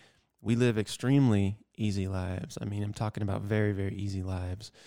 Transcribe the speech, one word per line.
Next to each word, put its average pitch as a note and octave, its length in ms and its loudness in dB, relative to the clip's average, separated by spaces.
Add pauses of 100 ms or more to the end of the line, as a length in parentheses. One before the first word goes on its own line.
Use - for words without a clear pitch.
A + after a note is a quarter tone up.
(420)
we A2 140 0
live A#2 220 2
extremely G#2+ 800 4 (200)
easy G2 300 0
lives. F#2 540 -4
I A2 40 -6
mean, G#2 180 -4
I'm G#2 100 -4
talking G#2+ 300 -4
about G#2 200 0
very, G#2 280 2
very G2 240 -2
easy G2 280 -4
lives. F#2 480 -6 (160)